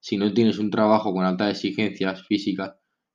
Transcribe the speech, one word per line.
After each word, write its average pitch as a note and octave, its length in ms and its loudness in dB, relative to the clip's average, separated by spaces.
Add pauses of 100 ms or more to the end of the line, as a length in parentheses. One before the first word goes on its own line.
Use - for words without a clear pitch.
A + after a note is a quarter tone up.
Si - 180 -4
no G2+ 160 2
tienes G#2+ 240 4
un G#2+ 120 -2
trabajo G#2+ 440 2
con F#2 100 0
altas F#2 260 0
exigencias F#2+ 760 -4
físicas, G2 480 -2 (400)